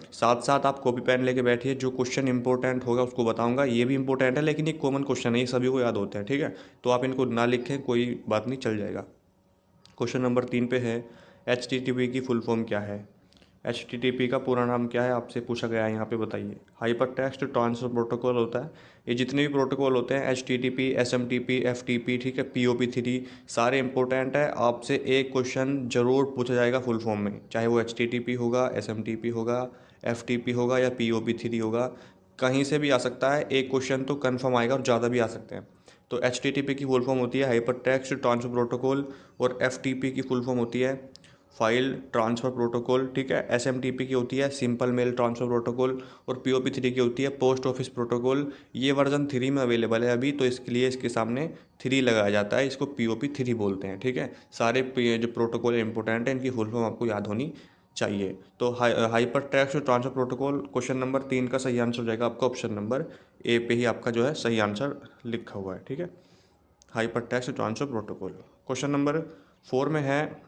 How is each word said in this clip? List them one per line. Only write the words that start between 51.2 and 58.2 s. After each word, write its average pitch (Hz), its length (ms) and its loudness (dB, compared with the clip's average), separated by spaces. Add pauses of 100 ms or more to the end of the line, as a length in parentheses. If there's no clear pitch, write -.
थ्री 135 200 2
लगाया 110 300 4
जाता 104 260 2
है, 135 100 4
इसको 139 220 -4
पीओपी 117 420 -2
थ्री 123 240 -2
बोलते 98 320 -2
हैं। 95 140 -8
ठीक 127 160 -2
है, 143 140 -4 (220)
सारे 123 360 2
P-, 117 300 2
जो 117 120 0
प्रोटोकॉल 117 460 0
इंपॉर्टेंट 113 520 0
है 135 60 0
इनकी 127 160 -2
फुल 110 200 -2
फॉर्म 117 160 -2
आपको 110 200 -4
याद 104 200 -2
होनी 120 260 -4 (440)
चाहिए। 101 400 -2 (240)